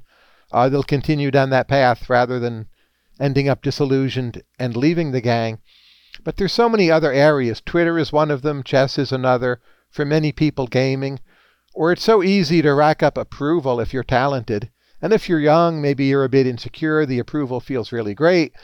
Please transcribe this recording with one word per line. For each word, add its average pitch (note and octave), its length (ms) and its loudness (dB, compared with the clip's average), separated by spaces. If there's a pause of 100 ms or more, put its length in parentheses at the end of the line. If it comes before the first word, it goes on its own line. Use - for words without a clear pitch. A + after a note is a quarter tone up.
(520)
uh, B2+ 180 2
they'll C3+ 140 0
continue C#3+ 480 -2
down C3+ 180 2
that C3 180 0
path C3 420 2
rather B2 300 2
than A#2 280 -6 (520)
ending C#3 300 0
up B2+ 140 -2
disillusioned C3 800 -2 (160)
and A#2+ 180 -4
leaving D#3 340 0
the B2+ 100 -4
gang. A2+ 380 -2 (640)
But - 140 -8
there's F#3+ 160 -2
so A#3+ 160 2
many G3 220 2
other D#3 200 2
areas. C3+ 540 2
Twitter E3+ 320 0
is D#3 160 -2
one D3+ 160 2
of C3+ 140 -4
them, D3 200 -4
chess C3+ 360 0
is C#3 120 -4
another, B2+ 500 0 (280)
for D3 160 -6
many D3+ 260 0
people C#3 360 -2
gaming, C3+ 520 -2 (540)
where E3 180 0
it's F3+ 120 -2
so A3 180 4
easy F3 400 2
to D3 120 2
rack D3 280 2
up C#3+ 160 0
approval C3+ 640 -4
if A#2 140 -6
you're A#2+ 100 -4
talented. A#2+ 680 -2 (320)
And F3 100 -4
if G#3+ 160 2
you're E3 120 0
young, D#3+ 420 2
maybe C#3 240 0
you're C#3 180 2
a C3 60 -2
bit C3+ 160 4
insecure, D3+ 640 -2
the B2+ 100 -2
approval B2+ 420 -4
feels B2 320 -6
really A2 220 -4
great. D#3+ 400 2 (100)